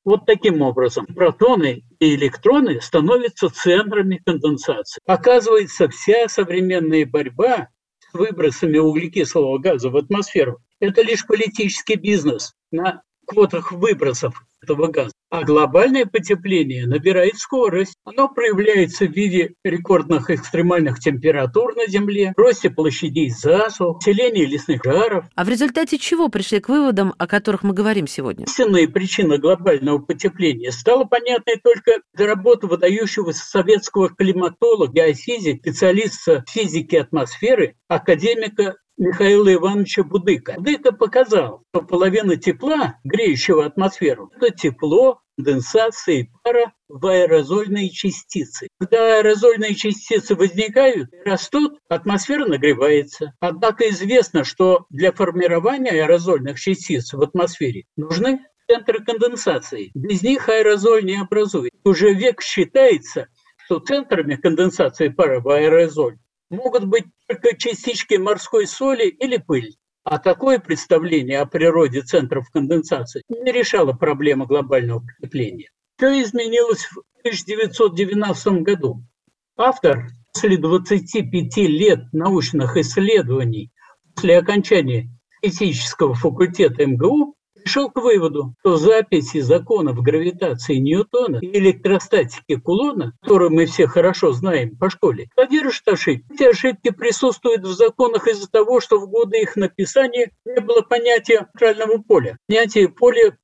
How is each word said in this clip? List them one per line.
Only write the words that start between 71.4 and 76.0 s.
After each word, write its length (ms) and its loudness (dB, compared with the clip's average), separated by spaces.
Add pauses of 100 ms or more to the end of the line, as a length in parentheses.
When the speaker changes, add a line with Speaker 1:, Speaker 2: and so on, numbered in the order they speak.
Speaker 1:
природе 560 0
центров 480 -4
конденсации 760 -4
не 240 -6
решало 420 0
проблему 520 -2
глобального 560 -2 (180)
потепления. 500 -10 (280)
Все 240 2